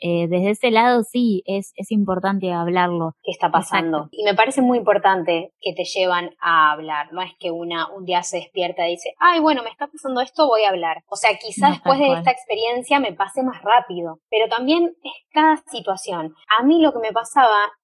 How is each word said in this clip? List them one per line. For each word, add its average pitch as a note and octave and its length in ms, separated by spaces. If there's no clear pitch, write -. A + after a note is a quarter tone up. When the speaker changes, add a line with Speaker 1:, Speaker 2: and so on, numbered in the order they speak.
Speaker 1:
eh, E3+ 280
desde F3+ 220
ese A#3 200
lado A#3 320
sí, A3 420
es, G3 300
es G#3 160
importante F#3+ 640
hablarlo. F3 680
Speaker 2:
¿Qué - 120
está E3+ 180
pasando? E3 460
Speaker 1:
Exacto. D3 160
Speaker 2:
Y - 100
me G3+ 120
parece B3+ 280
muy B3 160
importante F#3+ 840
que F#3+ 140
te F#3 80
llevan F3+ 480
a E3 300
hablar. D#3 420
No F3 80
es F3+ 200
que F3+ 100
una, E3+ 420
un F#3+ 120
día F3 180
se F3+ 140
despierta F3 500
y F3 60
dice, - 260
"Ay, E4+ 220
bueno, D4 240
me A3+ 60
está C#4+ 180
pasando C4+ 320
esto, D4 260
voy A3+ 160
a G#3 60
hablar". E3+ 300
O G3+ 80
sea, G#3 200
quizá A3 300
Speaker 1:
No, D4 60
Speaker 2:
después C4+ 220
Speaker 1:
tal C4+ 40
Speaker 2:
de C#4+ 80
Speaker 1:
cual. B3+ 120
Speaker 2:
esta G#3 120
experiencia B3 680
me G#3+ 120
pase G3 300
más B3+ 180
rápido. F3+ 600
Pero A3 180
también D4+ 540
es C4 100
cada D#4 240
situación. F#3 640
A A#3 60
mí D#4+ 180
lo D#4 120
que A#3 80
me A3 120
pasaba A3+ 460